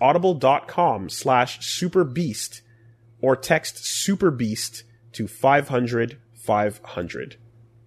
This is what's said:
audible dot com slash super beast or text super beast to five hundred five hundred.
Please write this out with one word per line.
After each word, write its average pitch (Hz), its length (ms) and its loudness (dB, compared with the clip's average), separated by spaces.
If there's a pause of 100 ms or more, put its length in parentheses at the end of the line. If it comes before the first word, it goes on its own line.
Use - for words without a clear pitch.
audible 175 340 4
dot 135 340 2
com 113 400 0
slash 123 580 0
super 180 380 0
beast 131 560 -6 (600)
or 131 140 4
text - 500 -2
super 196 460 0
beast 113 520 -6 (280)
to 110 160 -6
five 139 400 2
hundred 120 500 -2 (160)
five 104 480 -2
hundred. - 540 -10 (520)